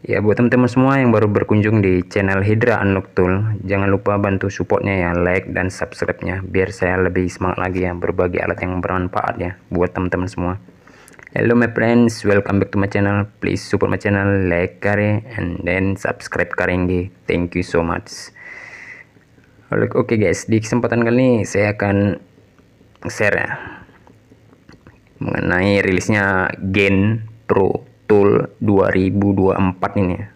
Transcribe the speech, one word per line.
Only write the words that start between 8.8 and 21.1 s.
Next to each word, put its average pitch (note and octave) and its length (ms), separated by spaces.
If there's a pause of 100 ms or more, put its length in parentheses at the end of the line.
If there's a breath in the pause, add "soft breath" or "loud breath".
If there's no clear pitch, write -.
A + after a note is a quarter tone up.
bermanfaat F#2 560
ya, F2+ 160 (160)
buat F2 240
teman-teman F2+ 320
semua. F#2 320 (720 loud breath)
Hello A2+ 240
my A#2 160
friends, A#2 560
welcome G2+ 320
back G2 80
to - 80
my G2 160
channel. G2+ 320 (160)
Please F#2+ 240
support G2 240
my G2 80
channel, G2+ 320 (240)
like F2+ 320
kare, G#2 400 (160)
and F2 240
then F#2+ 320
subscribe - 560
kare F2+ 240
nggih. F2+ 320 (160)
Thank F2 320
you F2+ 80
so E2+ 160
much. - 560 (1300 loud breath)
Oke, A2 240
oke A#2 240
guys, F#2 320
di A2 80
kesempatan A#2 480
kali A#2 80